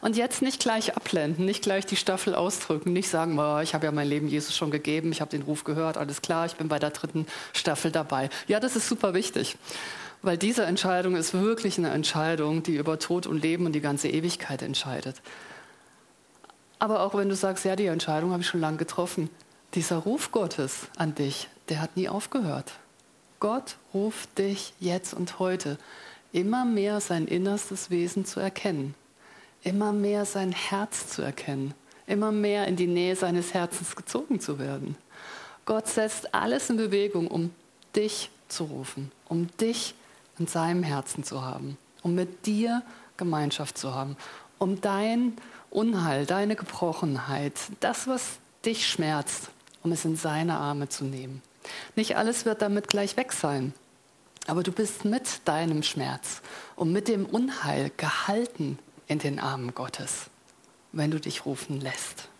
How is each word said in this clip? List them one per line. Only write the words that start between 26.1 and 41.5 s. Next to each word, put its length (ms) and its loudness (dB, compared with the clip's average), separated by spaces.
immer 320 2
mehr 360 2
sein 260 0
innerstes 640 0
Wesen 340 0
zu 160 -6
erkennen, 540 -2
immer 300 2
mehr 320 2
sein 280 -2
Herz 560 -2
zu 140 -6
erkennen, 520 -4
immer 260 2
mehr 340 2
in 100 2
die 100 2
Nähe 300 2
seines 380 0
Herzens 420 -2
gezogen 440 -2
zu 180 -4
werden. 380 -4
Gott 240 0
setzt 460 0
alles 360 2
in 60 4
Bewegung, 520 2
um 220 0
dich 360 0
zu 160 -4
rufen, 480 -8
um 200 2
dich 360 0
in 60 2
seinem 360 2
Herzen 400 -2
zu 200 -6
haben, 340 -6